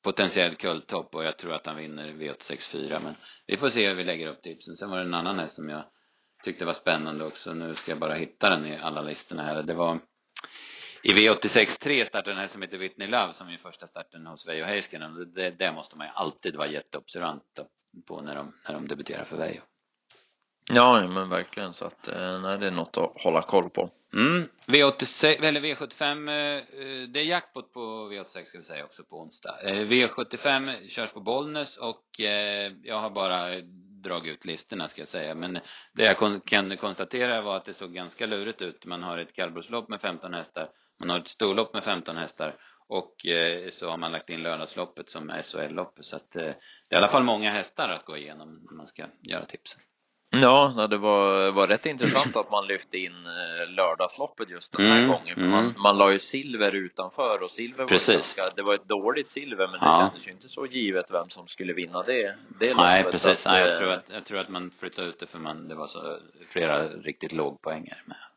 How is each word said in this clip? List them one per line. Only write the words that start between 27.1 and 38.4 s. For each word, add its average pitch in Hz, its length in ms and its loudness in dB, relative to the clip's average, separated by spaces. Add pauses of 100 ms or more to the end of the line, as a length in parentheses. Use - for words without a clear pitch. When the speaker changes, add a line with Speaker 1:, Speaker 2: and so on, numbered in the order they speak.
Speaker 1:
det 147 80 0
är 151 40 0
jackpot 165 480 -4
på 110 320 -10
V 101 160 -12
åttiosex, 90 280 -16
ska 90 100 -20
vi 80 60 -20
säga 76 200 -12
också, - 200 -20
på 80 160 -18
onsdag. - 340 -14 (100)
Eh, 98 220 0
V 123 220 4
sjuttiofem 135 640 -2 (180)
körs 113 220 -6
på - 100 -16
Bollnäs, 139 560 -4
och, - 440 -10
eh, 104 520 0 (100)
jag 107 160 -6
har 107 120 -4
bara 90 500 0 (440)
dragit 82 280 -6
ut - 120 -16
listorna, 82 440 -8
ska - 120 -14
jag 73 80 -12
säga. 80 260 -6
Men 87 240 -6 (340)
det 110 120 4
jag 98 140 8
kon-, 101 220 2
kan 98 360 2
konstatera 113 640 -2
var 101 160 -4
att 95 80 -8
det 98 100 -14
såg 90 180 -12
ganska 90 340 -8
lurigt 107 360 -6